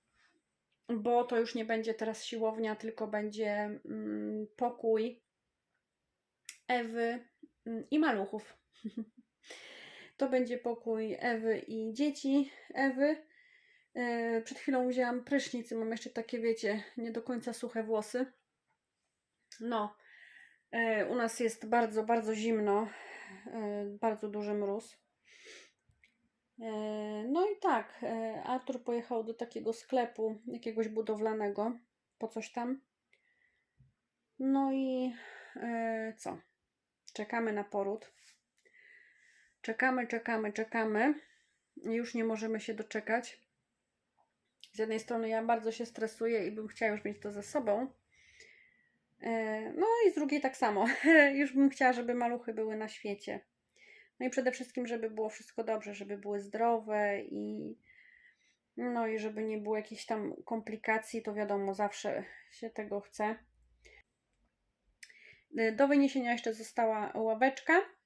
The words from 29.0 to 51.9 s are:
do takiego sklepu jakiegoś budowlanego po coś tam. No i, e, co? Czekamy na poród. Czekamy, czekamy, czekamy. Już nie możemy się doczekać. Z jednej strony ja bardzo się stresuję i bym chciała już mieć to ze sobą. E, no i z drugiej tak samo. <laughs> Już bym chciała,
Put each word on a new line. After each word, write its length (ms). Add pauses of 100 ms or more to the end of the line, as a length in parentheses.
do 100
takiego 380
sklepu 720
jakiegoś 420
budowlanego 880 (400)
po 100
coś 240
tam. 280 (1600)
No 340
i, 400 (440)
e, 640
co? 200 (760)
Czekamy 400
na 120
poród. 480 (1500)
Czekamy, 440
czekamy, 460
czekamy. 640 (640)
Już 380
nie 100
możemy 360
się 140
doczekać. 640 (1300)
Z 60
jednej 220
strony 280
ja 140
bardzo 300
się 140
stresuję 600
i 40
bym 180
chciała 240
już 120
mieć 180
to 100
ze 100
sobą. 440 (1300)
E, 520
no 140 (200)
i 40
z 40
drugiej 260
tak 160
samo. 300 (240)
<laughs> 300
Już 120
bym 180
chciała, 220